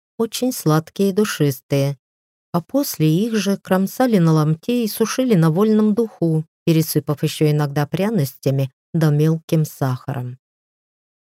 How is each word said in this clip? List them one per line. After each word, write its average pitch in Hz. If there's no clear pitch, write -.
очень 240
сладкие 160
и 190
душистые. 143
А 170
после 262
их 214
же 196
кромсали 196
на 165
ломти 160
и 220
сушили 220
на 165
вольном 214
духу, 170
пересыпав 160
ещё 151
иногда 147
пряностями 143
да 156
мелким 156
сахаром. 127